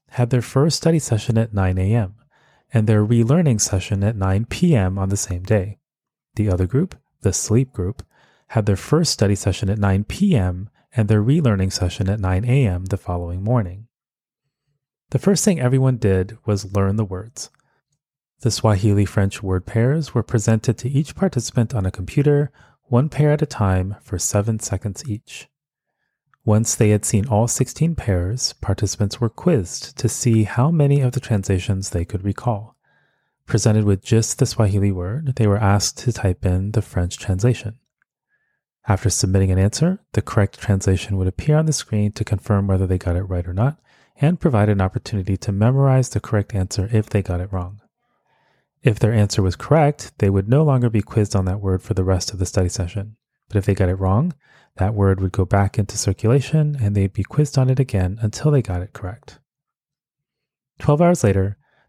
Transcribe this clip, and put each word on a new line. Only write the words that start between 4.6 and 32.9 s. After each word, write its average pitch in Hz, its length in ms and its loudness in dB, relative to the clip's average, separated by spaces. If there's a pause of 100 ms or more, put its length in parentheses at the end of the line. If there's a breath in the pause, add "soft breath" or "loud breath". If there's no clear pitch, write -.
M 95 240 2
on 95 120 -2
the 98 80 0
same 90 260 -6
day. 98 340 -2 (580)
The 107 140 0
other 92 160 2
group, 139 300 -2 (240)
the 95 140 0
Sleep 131 400 0
group, 95 280 -6 (460 soft breath)
had 107 180 -2
their 101 120 2
first 156 340 0
study 101 240 2
session 95 340 -2
at 104 80 0
nine 101 280 2
P 190 320 2
M 92 320 -2 (260)
and 107 140 2
their 107 120 4
relearning 110 480 2
session 92 400 -2
at 107 120 -2
nine 92 240 0
A 127 200 2
M 90 200 -2
the 95 100 -4
following 87 480 -6
morning. 107 440 -2 (1200)
The 127 100 -2
first 196 240 2
thing 180 160 2
everyone 131 380 2
did 95 480 0
was 98 280 -2
learn 98 220 0
the 110 80 0
words. 98 460 -12 (920)
The 113 120 0
Swahili 101 520 2
French 98 400 -2
word 92 220 -4
pairs 135 480 -2
were 113 100 0
presented 113 540 0
to 127 120 -8
each 139 240 -2
participant - 640 -2
on 95 100 -2
a 92 60 -2
computer, 143 640 0 (300 soft breath)
one 127 260 0
pair 147 240 2
at 151 80 0
a 156 40 2
time, 95 560 0
for - 160 -8
seven 107 420 -2
seconds - 500 -6
each. - 400 -12 (920)
Once 110 300 2
they 107 160 2
had 107 160 2
seen 98 220 0
all 110 200 2
sixteen - 460 -2
pairs, 95 600 -2
participants - 680 -4
were 117 80 0
quizzed - 640 -4
to - 140 -4
see 113 320 2
how 123 300 0
many 143 280 2
of 127 120 0
the 127 80 -6
translations 98 720 -2
they 85 120 -2
could 95 200 -6
recall. 104 520 -4 (680)